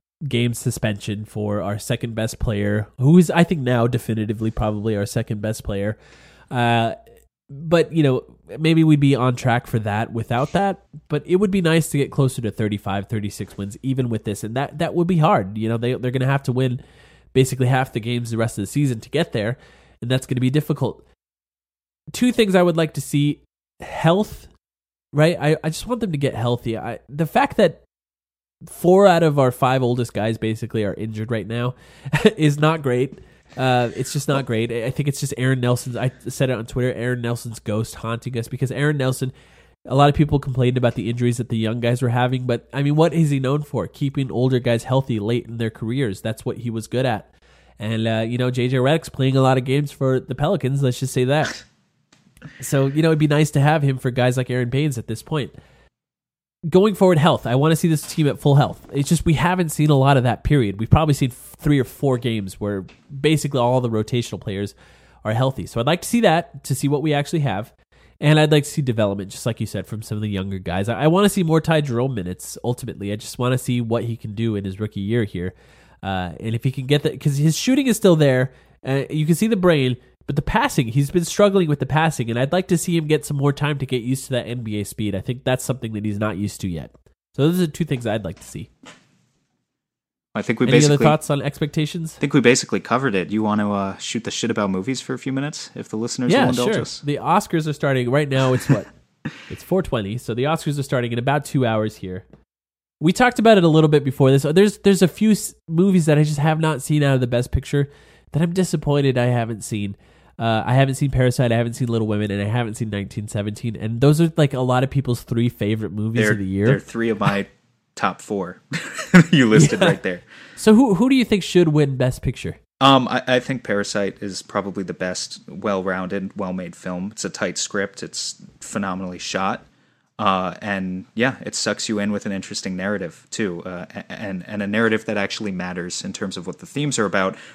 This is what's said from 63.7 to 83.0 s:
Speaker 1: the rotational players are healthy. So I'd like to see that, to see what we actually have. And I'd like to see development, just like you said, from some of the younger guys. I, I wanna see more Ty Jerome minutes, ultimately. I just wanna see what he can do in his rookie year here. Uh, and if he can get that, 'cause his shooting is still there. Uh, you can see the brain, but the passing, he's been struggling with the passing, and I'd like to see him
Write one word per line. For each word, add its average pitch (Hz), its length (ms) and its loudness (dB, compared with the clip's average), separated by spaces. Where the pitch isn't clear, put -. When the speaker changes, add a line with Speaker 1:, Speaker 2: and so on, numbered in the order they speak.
Speaker 1:
the 123 100 -2
rotational 110 520 -4
players 101 340 -8
are 107 100 -2
healthy. 127 340 -2
So - 120 -6
I'd 117 80 0
like 175 140 0
to - 80 -12
see 233 120 2
that, 165 440 2
to 139 100 -2
see 139 140 -2
what 143 120 0
we 151 120 0
actually 143 280 -2
have. 110 300 -4
And 151 220 4
I'd 156 100 4
like 147 140 4
to - 40 -10
see - 120 -4
development, 104 500 -2
just - 140 -12
like 117 160 -4
you 110 40 -2
said, 98 220 -8
from 107 140 -10
some 107 160 -8
of 107 40 -6
the 107 80 -4
younger 98 300 -6
guys. 92 300 -4
I, 117 140 -2
I 151 40 4
wanna 196 220 4
see 196 140 0
more 160 180 2
Ty 160 200 0
Jerome 131 320 -2
minutes, 90 480 -10
ultimately. 107 520 -6
I - 20 -4
just - 240 -14
wanna 127 180 0
see 123 220 -2
what 117 240 -2
he 113 140 -6
can 107 180 -12
do 113 220 -2
in 101 80 -6
his 95 160 -8
rookie 104 180 -6
year 110 240 0
here. 90 300 -6
Uh, 92 380 -4
and 110 140 -4
if - 100 -6
he 131 60 2
can 131 160 -8
get 143 160 2
that, 151 180 -2
'cause 143 160 0
his 156 200 4
shooting 262 300 2
is 226 80 4
still 175 220 6
there. 131 340 4
Uh, 135 240 -2
you 151 160 -2
can 165 100 4
see 220 120 0
the 220 100 2
brain, 151 400 2
but 143 100 -2
the - 40 -2
passing, 220 480 0
he's 139 220 0
been 175 140 0
struggling 196 420 2
with 147 120 0
the 160 60 -2
passing, 143 440 0
and 117 100 -2
I'd 139 140 0
like 185 160 0
to 175 80 4
see 170 180 0
him 160 120 0